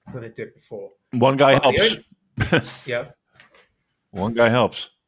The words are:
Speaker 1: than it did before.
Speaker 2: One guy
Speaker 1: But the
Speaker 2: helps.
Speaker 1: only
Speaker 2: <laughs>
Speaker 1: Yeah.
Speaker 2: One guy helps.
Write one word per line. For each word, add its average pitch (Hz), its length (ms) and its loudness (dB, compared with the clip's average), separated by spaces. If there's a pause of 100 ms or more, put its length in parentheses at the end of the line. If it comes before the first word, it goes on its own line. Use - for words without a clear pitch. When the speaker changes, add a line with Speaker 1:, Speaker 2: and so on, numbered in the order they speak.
(140)
Speaker 1:
than 123 100 -14
it 113 120 -18
did 110 200 -14
before. - 360 -18 (200)
Speaker 2:
One 131 260 2
guy 135 220 6
Speaker 1:
But 135 160 2
the 160 40 0 (600)
Speaker 2:
helps. - 140 -2
Speaker 1:
only 160 120 0 (100)
Speaker 2:
<laughs> - 100 -20
Speaker 1:
Yeah. 123 200 -8 (1080)
Speaker 2:
One 101 220 -6
guy 117 160 4
helps. 113 400 -2 (180)